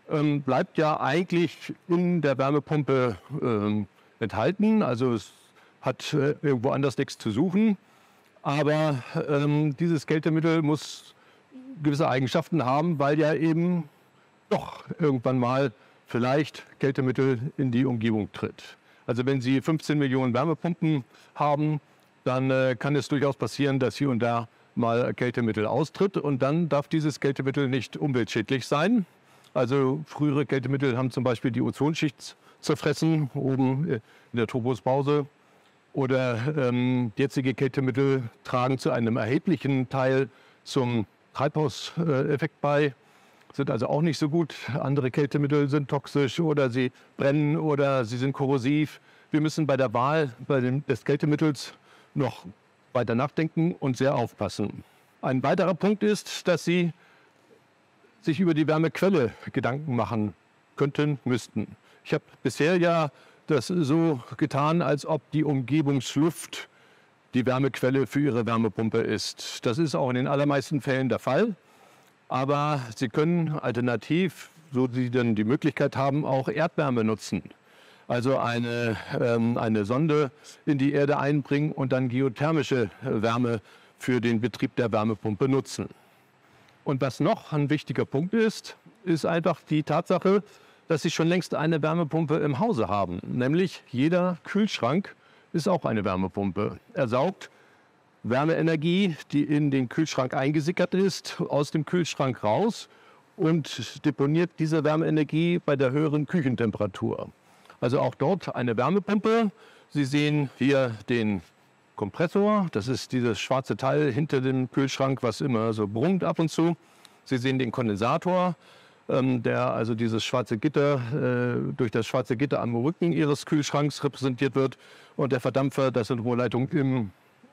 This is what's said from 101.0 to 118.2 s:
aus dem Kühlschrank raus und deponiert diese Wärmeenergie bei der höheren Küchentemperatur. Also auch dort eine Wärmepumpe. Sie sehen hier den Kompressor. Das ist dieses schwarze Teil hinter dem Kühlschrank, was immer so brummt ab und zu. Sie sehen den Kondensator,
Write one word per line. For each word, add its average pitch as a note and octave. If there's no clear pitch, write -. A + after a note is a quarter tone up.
aus C#3+
dem D#3
Kühlschrank -
raus C#3
und D#3+
deponiert D3+
diese D#3
Wärmeenergie D#3
bei C#3+
der C3
höheren D3
Küchentemperatur. A2+
Also B2
auch B2+
dort D3+
eine B2
Wärmepumpe. G3+
Sie D3
sehen D3
hier C3+
den G#2+
Kompressor. G3
Das G#2
ist B2
dieses A#2+
schwarze B2+
Teil C#3
hinter C#3
dem C3
Kühlschrank, C3+
was A2+
immer A2+
so G#2+
brummt E3
ab E3+
und E3
zu. E3
Sie C3+
sehen C3
den B2
Kondensator, D#3